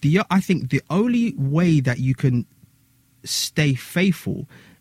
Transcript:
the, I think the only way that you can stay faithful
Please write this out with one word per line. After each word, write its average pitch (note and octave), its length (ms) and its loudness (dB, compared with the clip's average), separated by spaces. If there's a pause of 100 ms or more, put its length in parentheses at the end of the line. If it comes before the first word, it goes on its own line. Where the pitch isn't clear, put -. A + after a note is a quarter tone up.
the, D#3 280 2
I F#3 100 2
think C3+ 300 -2
the C#3 200 0
only A#3 480 0
way D#3 420 2
that B2+ 200 -2
you C3 140 0
can B2 320 0 (800)
stay - 500 -2
faithful - 720 -2 (340)